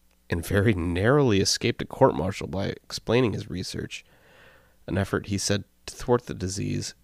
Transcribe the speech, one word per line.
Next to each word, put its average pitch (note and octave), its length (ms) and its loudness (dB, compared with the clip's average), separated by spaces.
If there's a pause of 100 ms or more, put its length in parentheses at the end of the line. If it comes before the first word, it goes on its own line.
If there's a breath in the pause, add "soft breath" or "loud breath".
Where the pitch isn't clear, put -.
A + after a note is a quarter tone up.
(280)
and E2+ 180 -2
very G2+ 280 4
narrowly G2 680 4
escaped - 420 0
a - 40 -2
court-martial F#2+ 600 2
by G2 220 -4
explaining - 640 0
his G2+ 180 -8
research, - 540 -8 (840)
an E2+ 100 -2
effort, G2 300 0
he G2+ 120 -2
said, G2+ 260 0 (220)
to - 80 -16
thwart - 320 0
the - 80 -8
disease, G2 680 -6